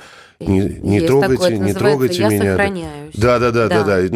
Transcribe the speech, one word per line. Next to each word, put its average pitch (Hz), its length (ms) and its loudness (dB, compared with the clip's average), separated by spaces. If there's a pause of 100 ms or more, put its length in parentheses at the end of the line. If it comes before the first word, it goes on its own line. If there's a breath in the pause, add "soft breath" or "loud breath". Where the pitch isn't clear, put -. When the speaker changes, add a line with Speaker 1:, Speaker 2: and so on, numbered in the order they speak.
(400 loud breath)
Speaker 1:
«Не, 95 200 0 (220)
не 101 140 0
Speaker 2:
Есть 165 100 2
Speaker 1:
трогайте, 135 280 2
Speaker 2:
такое, - 140 0
это 113 80 0
Speaker 1:
не 101 160 -2
Speaker 2:
называется - 60 -6
Speaker 1:
трогайте 131 440 0
Speaker 2:
«я 208 60 2
Speaker 1:
меня». 196 240 0
Speaker 2:
сохраняюсь». 175 640 -4
Speaker 1:
Да, 120 240 2
да, 120 120 0
да, 113 180 0
да, 110 160 0
Speaker 2:
Да. 98 180 2
Speaker 1:
да. 92 140 0